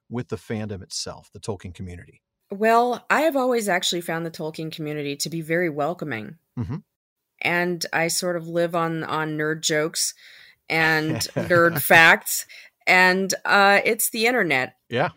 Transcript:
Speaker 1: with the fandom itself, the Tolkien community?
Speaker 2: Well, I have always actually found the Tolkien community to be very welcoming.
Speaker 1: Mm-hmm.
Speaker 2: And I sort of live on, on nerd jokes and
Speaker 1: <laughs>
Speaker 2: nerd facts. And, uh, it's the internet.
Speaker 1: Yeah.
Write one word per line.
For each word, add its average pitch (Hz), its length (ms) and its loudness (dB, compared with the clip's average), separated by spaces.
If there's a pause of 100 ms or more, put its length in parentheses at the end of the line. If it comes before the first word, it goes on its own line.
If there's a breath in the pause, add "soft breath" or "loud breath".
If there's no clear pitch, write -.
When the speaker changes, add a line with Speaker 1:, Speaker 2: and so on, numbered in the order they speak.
Speaker 1:
with 120 180 -8
the - 80 -8
fandom 107 460 -8
itself, - 500 -12
the - 80 -20
Tolkien 98 340 -10
community? 90 480 -16 (300)
Speaker 2:
Well, 226 580 2
I 220 120 4
have 311 160 2
always 240 320 0
actually 180 320 0
found 170 240 -4
the 165 60 -8
Tolkien 160 400 -8
community 151 460 -8
to - 120 -6
be 165 120 -6
very 165 280 -2
welcoming. 147 680 -6 (200)
Speaker 1:
Mm-hmm. 117 200 -6 (640)
Speaker 2:
And 175 520 -2
I 165 160 0
sort 180 260 -4
of 165 120 -8
live 170 280 -2
on, 165 300 -2
on 156 320 -4
nerd 156 240 -2
jokes 156 520 -2 (540 loud breath)
and 160 480 0
Speaker 1:
<laughs> - 200 -6
Speaker 2:
nerd 165 460 2
facts. 170 640 6 (420 loud breath)
And, 185 460 4 (120)
uh, 202 400 6
it's - 240 0
the 220 160 -2
internet. 175 500 0 (140)
Speaker 1:
Yeah. 131 280 -2